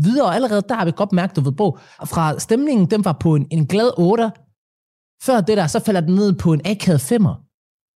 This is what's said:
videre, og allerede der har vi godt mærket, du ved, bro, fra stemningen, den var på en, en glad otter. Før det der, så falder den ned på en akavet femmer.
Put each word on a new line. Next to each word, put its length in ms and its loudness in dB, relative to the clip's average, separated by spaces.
videre, 220 2
og 100 0
allerede 340 0
der 60 -4
har 100 -2
vi 100 0
godt 180 -4
mærket, 220 -2
du 60 0
ved, 100 0
bro, 260 -2
fra 340 -2
stemningen, 520 0
den 140 0
var 80 2
på 220 0
en, 160 0
en 160 0
glad 300 0
otter. 320 2
Før 180 2
det 160 0
der, 100 2
så 120 -2
falder 220 0
den 140 0
ned 220 2
på 160 2
en 120 0
akavet 360 0
femmer. 340 0